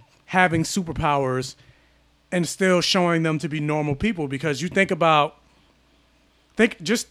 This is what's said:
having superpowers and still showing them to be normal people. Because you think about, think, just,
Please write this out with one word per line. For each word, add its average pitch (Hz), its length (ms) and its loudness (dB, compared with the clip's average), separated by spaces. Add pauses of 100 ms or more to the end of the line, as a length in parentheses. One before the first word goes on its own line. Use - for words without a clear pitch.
(260)
having 175 360 2
superpowers 143 960 -2 (760)
and 175 160 0
still 185 320 2
showing 170 420 2
them 156 160 0
to 165 100 -6
be 151 120 -6
normal 151 340 -2
people. 170 340 -2
Because 139 340 -4
you 180 60 -4
think 196 220 0
about, 160 460 2 (1200)
think, 220 260 0
just, 208 280 -2